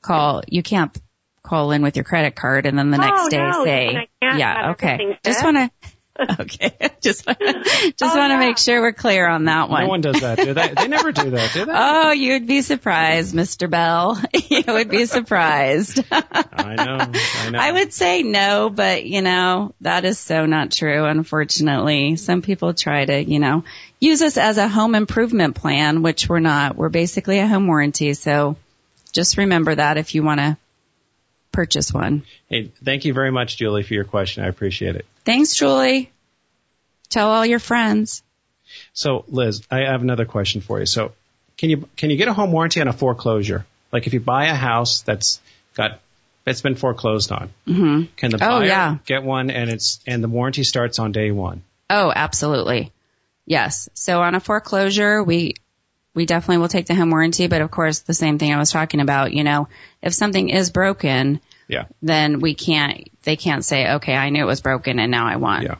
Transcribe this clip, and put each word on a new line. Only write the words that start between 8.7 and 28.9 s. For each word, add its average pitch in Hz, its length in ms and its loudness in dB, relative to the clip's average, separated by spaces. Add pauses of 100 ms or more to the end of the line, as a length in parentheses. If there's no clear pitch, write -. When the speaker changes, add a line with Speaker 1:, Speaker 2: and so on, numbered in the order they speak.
Speaker 1:
we're 233 100 2
clear 190 340 2
on 160 200 2
that 160 240 2
one. 151 140 2
Speaker 3:
No 190 40 0
one 185 140 0
does 147 180 2
that, - 180 -2
do - 140 0
they? - 240 0
They - 100 2
never 302 260 0
do - 180 -2
that, 117 240 0
do 185 100 -2
they? 311 80 -6
Speaker 1:
<laughs> - 20 -4
Oh, 302 380 4
you'd 262 340 0
be 277 140 2
surprised, 165 760 0
Mister 165 340 -2
Bell. 170 580 2
<laughs> - 60 -12 (180)
You 254 160 2
would 220 240 0
be 233 160 2
surprised. 170 1000 0
<laughs> - 60 -10
Speaker 3:
I - 640 -2
know, 135 360 -2
I 226 380 -4
know. 233 80 -2
Speaker 1:
I 269 140 2
would 370 200 0
say 359 300 0
no, 208 460 2
but, 196 380 0
you 190 160 -2
know, 185 580 0
that 175 240 -2
is 214 140 -2
so 160 260 -2
not 156 280 0
true, 151 340 0
unfortunately. 151 1120 0
Some 180 260 -2
people 175 320 -2
try 143 300 0
to, 143 180 0
you 151 160 0
know, 147 240 2 (380)
use 302 220 4
us 302 140 2
as 214 220 2
a 208 100 2
home 220 280 2
improvement 214 580 2
plan, 151 480 2
which 160 260 0
we're 170 120 2
not. 147 360 2
We're 160 140 -2
basically 180 480 0
a 196 80 2
home 196 220 2
warranty, 147 460 2
so 147 420 0 (560)